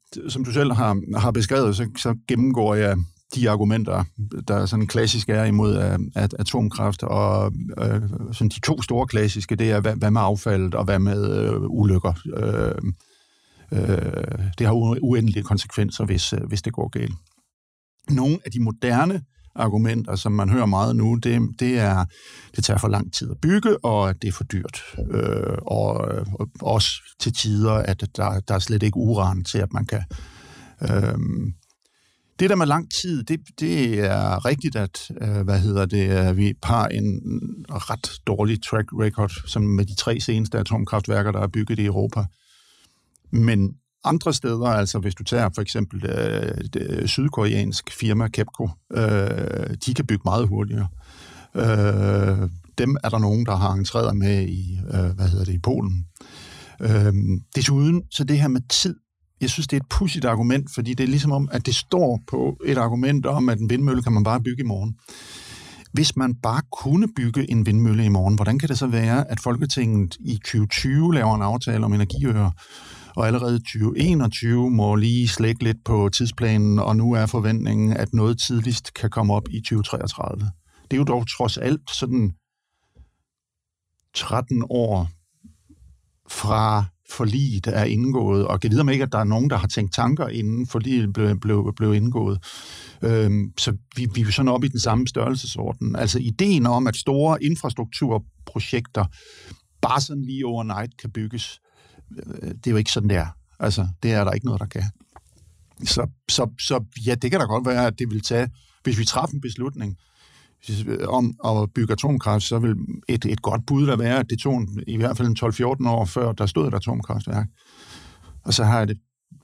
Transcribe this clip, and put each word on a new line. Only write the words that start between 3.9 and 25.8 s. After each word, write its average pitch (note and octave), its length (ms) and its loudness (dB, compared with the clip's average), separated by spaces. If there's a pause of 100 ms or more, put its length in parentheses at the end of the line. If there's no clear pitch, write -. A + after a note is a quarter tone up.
der G2+ 180 2
sådan G#2+ 200 0
klassisk A2 420 0
er A2 160 2
imod, G#2 320 2
øh, F#2+ 220 0 (160)
at G2+ 240 0
atomkraft, G#2 640 -2
og, G2+ 500 0 (260)
øh, G#2+ 240 0 (300)
sådan A2+ 160 0
de - 120 -4
to D3+ 220 -2
store B2 240 -2
klassiske, G#2 500 0
det A2 140 2
er, G#2 100 2
hvad, G#2+ 160 0
hvad G#2 140 2
med A2+ 100 4
affaldet, F#2+ 540 0
og G#2+ 100 -2
hvad G2 140 2
med, G2+ 400 0
øh, G#2+ 240 0
ulykker? G2 500 2 (240)
Øh, G#2+ 560 -2 (800)
øh, F#2+ 760 -2 (100)
det A#2 80 2
har A2 80 4
u-, A#2 280 2
uendelige A2+ 400 2
konsekvenser, - 640 -2
hvis, G2 280 0
øh, G2+ 160 -2
hvis G#2 140 -4
det A2+ 100 -4
går - 160 -4
galt. - 260 -4 (960)
Nogle C#3 340 2
af A2 60 -10
de A#2 100 -4
moderne B2 640 0 (320)
argumenter, A2 640 0
som G#2 160 -2
man G2+ 160 2
hører A#2 180 4
meget G#2 300 2
nu, A2+ 180 2
det, A#2 340 0 (120)
det B2 180 2
er, F#2+ 260 2 (520)
det - 80 0
tager G#2 140 0
for G#2 100 0
lang G2+ 240 -2
tid - 180 -6
at - 120 -6
bygge, G3+ 420 2
og G#2 260 2
at F#2 120 -2
det G#2+ 60 -2
er F2+ 40 0
for - 120 -6
dyrt. - 380 -6 (280)
Øh, - 560 -2
og, - 280 0 (400)